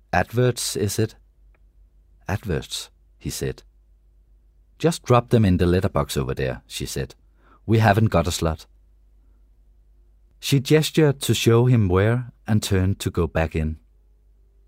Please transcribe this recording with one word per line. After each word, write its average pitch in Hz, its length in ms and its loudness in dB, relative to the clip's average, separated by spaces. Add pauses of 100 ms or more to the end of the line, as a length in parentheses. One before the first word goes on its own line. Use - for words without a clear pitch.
(120)
"Adverts, 117 640 -2
is - 240 -2
it?" 110 160 -4 (1120)
"Adverts," - 600 -8 (280)
he - 120 -10
said. - 340 -8 (1160)
"Just - 260 -2
drop 120 260 2
them 113 160 4
in 90 120 4
the 90 80 2
letterbox 87 520 -2
over 67 160 -4
there," 64 340 -6
she - 180 -10
said. 65 300 -10 (500)
"We 110 140 2
haven't 110 320 4
got 82 160 2
a 87 40 -4
slot." 80 360 -6 (1700)
She - 200 0
gestured 151 640 2
to - 120 -2
show 117 320 2
him 117 220 4
where 110 440 0 (140)
and 107 160 0
turned 95 380 0
to - 100 -6
go 87 160 -2
back 80 300 -4
in. 78 240 -2 (880)